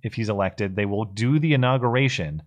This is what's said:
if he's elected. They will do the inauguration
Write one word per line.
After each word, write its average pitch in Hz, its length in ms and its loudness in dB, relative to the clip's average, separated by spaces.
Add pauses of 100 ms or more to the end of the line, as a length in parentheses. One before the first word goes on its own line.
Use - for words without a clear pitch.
if 110 120 -6
he's 110 140 -2
elected. 98 460 0
They 101 100 0
will 101 200 -2
do 117 340 0
the 156 140 2
inauguration 123 920 0